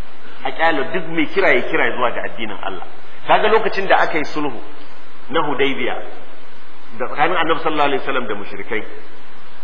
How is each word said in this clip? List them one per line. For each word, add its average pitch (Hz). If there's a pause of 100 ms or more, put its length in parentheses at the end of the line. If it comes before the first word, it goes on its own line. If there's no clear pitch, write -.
(460)
A 139
kyale 151
duk 170
mai 160
kira 185
ya 131
kira 135
zuwa 120
ga 101
addinin 104
Allah. 95 (400)
Kaga 190
lokacin 196
da 165
aka -
yi 143
sulhu 147 (680)
na 156
Hudaybiya 127 (1040)
da 120
tsakanin 165
Annabi 160
sallallahu 151
alaihi 135
wasallam 131
da 104
mushrikai, 101 (800)